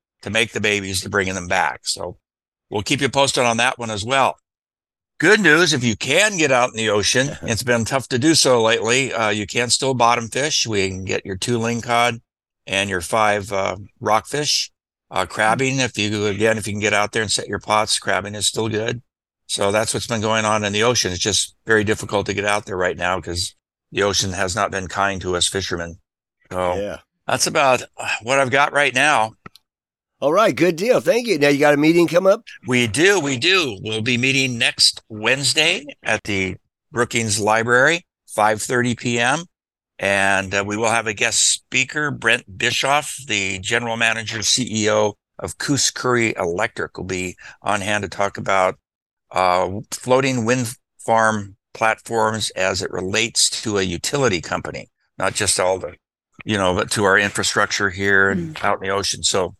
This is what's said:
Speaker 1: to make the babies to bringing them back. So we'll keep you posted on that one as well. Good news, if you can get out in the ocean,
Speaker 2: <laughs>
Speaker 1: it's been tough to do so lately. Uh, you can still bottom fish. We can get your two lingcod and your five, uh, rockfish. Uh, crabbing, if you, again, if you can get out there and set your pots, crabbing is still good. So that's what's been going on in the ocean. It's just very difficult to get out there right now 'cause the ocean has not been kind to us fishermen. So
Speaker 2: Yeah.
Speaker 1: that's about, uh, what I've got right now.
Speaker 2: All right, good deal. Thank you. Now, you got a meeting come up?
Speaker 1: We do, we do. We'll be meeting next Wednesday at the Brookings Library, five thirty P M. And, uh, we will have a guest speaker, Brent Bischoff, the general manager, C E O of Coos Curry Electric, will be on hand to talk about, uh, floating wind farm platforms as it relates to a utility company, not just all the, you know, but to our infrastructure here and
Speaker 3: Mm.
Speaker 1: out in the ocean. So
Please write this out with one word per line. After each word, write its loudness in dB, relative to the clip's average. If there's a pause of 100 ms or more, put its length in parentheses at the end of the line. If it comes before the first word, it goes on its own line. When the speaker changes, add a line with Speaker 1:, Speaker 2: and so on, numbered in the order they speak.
(220)
Speaker 1:
to -8
make 0
the -4
babies -2
to -10
bringing 0
them -8
back. 0
So -8 (520)
we'll -4
keep -2
you 2
posted 2
on 2
that 0
one -6
as -6
well. 2 (840)
Good 6
news, 6
if -2
you 0
can 0
get 2
out 4
in -14
the 0
ocean, 0
Speaker 2:
<laughs> -16
Speaker 1:
it's -4
been 0
tough -2
to -2
do 4
so 4
lately. 2
Uh, 0
you -2
can -4
still 0
bottom 2
fish. -2
We 0
can -8
get -4
your -6
two -2
lingcod 0 (460)
and -2
your 0
five, 0
uh, -2 (240)
rockfish. -2 (380)
Uh, -2
crabbing, 0
if -2
you, -2
again, 0
if -8
you -6
can -6
get 2
out 0
there -2
and -4
set -4
your -6
pots, 0
crabbing -4
is -6
still -2
good. -4 (460)
So 0
that's 0
what's -4
been -2
going 0
on 2
in -2
the 0
ocean. 2
It's -8
just -2 (120)
very 4
difficult -2
to -4
get -4
out -2
there -8
right -2
now -2
'cause -8 (380)
the -2
ocean 0
has -4
not 0
been -6
kind -2
to -2
us 0
fishermen. -6 (520)
So -2
Speaker 2:
Yeah. -6 (280)
Speaker 1:
that's 0
about, 2 (140)
uh, -10 (140)
what 2
I've 2
got 4
right 2
now. 2 (880)
Speaker 2:
All 2
right, 2
good 2
deal. 2
Thank 2
you. 0
Now, 4
you 4
got 6
a 4
meeting 4
come 2
up? 4 (240)
Speaker 1:
We 2
do, 4
we -2
do. 0
We'll -4
be 0
meeting 0
next 0
Wednesday 0 (180)
at -2
the -2 (340)
Brookings -2
Library, 2 (200)
five 0
thirty 0
P -2
M. 0 (540)
And, 0
uh, 0
we -4
will 0
have 0
a -2
guest 0 (120)
speaker, -4
Brent -2
Bischoff, 0 (120)
the -2
general -2
manager, -2
C 0 (180)
E 2
O 2 (220)
of -10
Coos 0
Curry 0
Electric, -4
will -8
be -6 (260)
on -2
hand -2
to -6
talk -4
about, 0 (560)
uh, 2 (220)
floating 0
wind 0 (220)
farm 0 (180)
platforms 0
as -2
it -6
relates 0 (120)
to -2
a 2
utility 0
company, -8 (300)
not -2
just 0
all 2
the, -10 (500)
you -2
know, 2
but -2
to 0
our 6
infrastructure 0
here 2
and -4
Speaker 3:
Mm. -6
Speaker 1:
out -2
in -6
the -2
ocean. -4
So -2